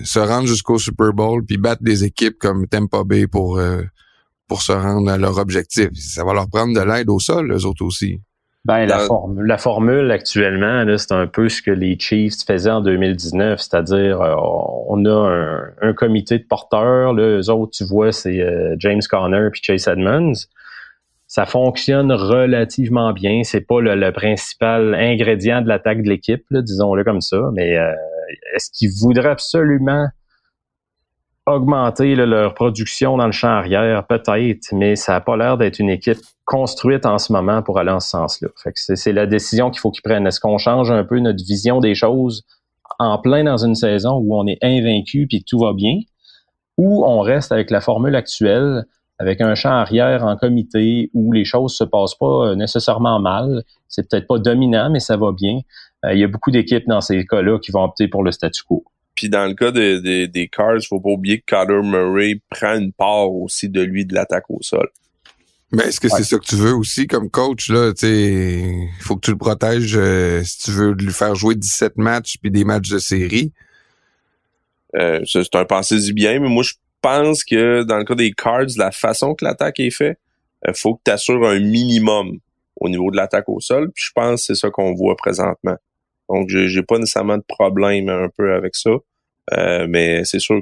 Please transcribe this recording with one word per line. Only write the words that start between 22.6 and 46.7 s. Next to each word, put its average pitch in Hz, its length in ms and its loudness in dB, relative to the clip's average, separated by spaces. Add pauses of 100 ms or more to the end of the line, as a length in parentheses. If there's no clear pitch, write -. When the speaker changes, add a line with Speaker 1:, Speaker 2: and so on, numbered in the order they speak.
Speaker 2:
bien. 101 280 0
C'est 107 200 -2
pas 120 180 2
le, 110 160 2
le 95 160 2
principal 110 800 0
ingrédient 117 680 2
de 113 60 -2
l'attaque 110 340 0
de 104 80 0
l'équipe, 107 400 -2
là, 135 100 0
disons-le 101 440 0
comme 101 180 0
ça. 98 180 0 (140)
Mais, 85 240 0
euh, 82 120 0 (640)
est-ce - 160 -6
qu'ils 104 300 -2
voudraient 123 300 4
absolument 143 800 0 (1400)
augmenter, 139 680 2
là, 123 120 4
leur 110 260 2
production 120 640 -2
dans 123 80 2
le 110 80 0
champ - 160 -2
arrière ? 104 580 0
Peut-être, 113 640 -2
mais 101 220 2
ça 98 220 0
a 87 60 0
pas 117 160 0
l'air 123 180 2
d'être - 220 0
une 104 100 0
équipe 98 300 0 (260)
construite 131 640 0
en 104 100 2
ce - 160 -2
moment 104 300 0
pour 95 160 -4
aller 92 140 2
en 92 80 -2
ce - 100 -8
sens-là. 82 380 -4 (140)
Fait 85 100 -8
que - 80 -10
c'est, 95 160 -2
c'est 104 160 0
la 101 140 2
décision 110 440 0
qu'il - 100 -10
faut 110 100 0
qu'ils - 120 -8
prennent. 104 240 2
Est-ce 92 120 0
qu'on 104 200 0
change 123 320 2
un 107 140 2
peu 123 140 0
notre 107 240 0
vision 101 380 0
des 110 140 4
choses 120 500 0 (540)
en 107 200 0
plein 139 260 2
dans 139 120 2
une 113 180 2
saison 110 480 0
où 107 160 0
on 101 80 0
est 101 140 -2
invaincu 123 640 0
puis 107 160 -2
que - 60 -20
tout 120 120 0
va 110 120 2
bien, 101 220 0 (800)